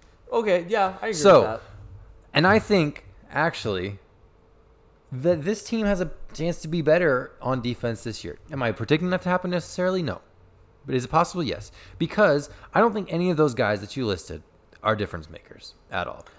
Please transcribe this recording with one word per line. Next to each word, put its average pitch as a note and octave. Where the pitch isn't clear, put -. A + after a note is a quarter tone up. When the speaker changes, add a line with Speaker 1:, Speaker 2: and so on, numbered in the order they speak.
Speaker 1:
Okay, G3+
yeah, F#3+
I G#3
agree A3
Speaker 2:
So, D#3+
Speaker 1:
with G#2+
that. A#2
Speaker 2:
and D3+
I G#3
think, F3
actually, G2+
that D3
this G#3+
team A3
has G3
a E3+
chance E3
to E3
be E3
better D3
on B2+
defense A#2
this A2+
year. D#2
Am C#3
I A#2
predicting D#3
that F#3
to F#3
happen F3+
necessarily? F#3
No. G#2
But C3+
is B2
it -
possible? E3+
Yes. -
Because E3
I F3+
don't A3+
think G3+
any F3
of D#3+
those D3+
guys G#2+
that G#2
you C3
listed E2+
are A2
difference F2+
makers -
at F2+
all. -